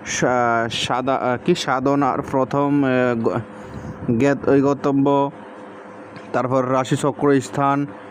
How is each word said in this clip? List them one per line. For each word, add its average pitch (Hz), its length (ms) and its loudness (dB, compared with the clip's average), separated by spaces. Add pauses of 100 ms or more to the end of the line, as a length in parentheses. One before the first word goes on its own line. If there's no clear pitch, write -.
সা-, 120 640 2
সাদা-, 127 500 -2
আহ, 123 240 0
কি 175 100 2
সাধনার 135 680 0
প্রথম, 139 600 2
আহ, 127 380 2
গ-, 113 180 0 (760)
জ্ঞাত-, 139 320 2
ওই 139 100 6
গন্তব্য, 139 720 2 (1000)
তারপর 127 400 0
রাশিচক্র 139 680 2
স্থান, 139 460 0 (240)